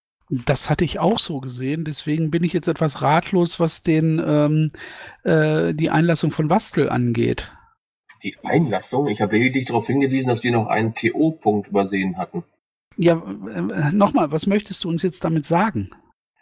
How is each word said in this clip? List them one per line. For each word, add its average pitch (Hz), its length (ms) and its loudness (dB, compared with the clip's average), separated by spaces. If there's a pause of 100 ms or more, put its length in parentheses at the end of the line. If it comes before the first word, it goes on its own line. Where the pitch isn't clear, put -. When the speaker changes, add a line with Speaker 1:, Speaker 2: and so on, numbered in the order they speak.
(300)
Speaker 1:
Das 135 380 -2
hatte 156 160 2
ich 160 140 -4
auch 185 220 0
so 139 220 -4
gesehen, 131 440 -6
deswegen 151 460 -2
bin 165 120 0
ich 170 100 0
jetzt 165 140 -2
etwas 160 360 -2
ratlos, 170 560 2
was 165 240 -2
den, 160 420 2
ähm, 151 440 2 (540)
äh, 160 520 2
die 156 160 0
Einlassung 160 400 2
von 156 180 -2
Wastel 170 400 2
angeht. 120 600 0 (720)
Speaker 2:
Die - 180 -8
Einlassung? 135 680 0
Ich 107 140 -2
habe 104 160 0
lediglich 127 280 0
darauf 117 200 -2
hingewiesen, 131 440 0
dass 113 140 0
wir 120 100 2
noch 113 120 2
einen 110 300 0
T-O-Punkt 110 720 0
übersehen 101 500 0
hatten. - 280 -8 (520)
Speaker 1:
Ja, 165 240 2 (320)
äh, 170 380 -2
nochmal, 196 400 2
was 156 160 -2
möchtest 202 380 -2
du 170 40 -4
uns 165 140 -4
jetzt 180 200 -4
damit 160 220 0
sagen? 170 460 0 (500)